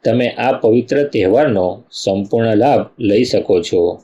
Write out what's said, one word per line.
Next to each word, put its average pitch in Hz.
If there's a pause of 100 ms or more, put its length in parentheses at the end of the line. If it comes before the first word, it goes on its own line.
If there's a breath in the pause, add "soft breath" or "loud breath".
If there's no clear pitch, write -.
તમે 120 (100)
આ 123
પવિત્ર 120
તહેવારનો 107 (240)
સંપૂર્ણ 104
લાભ 120 (140)
લઈ 110
શકો 101
છો. 92 (220)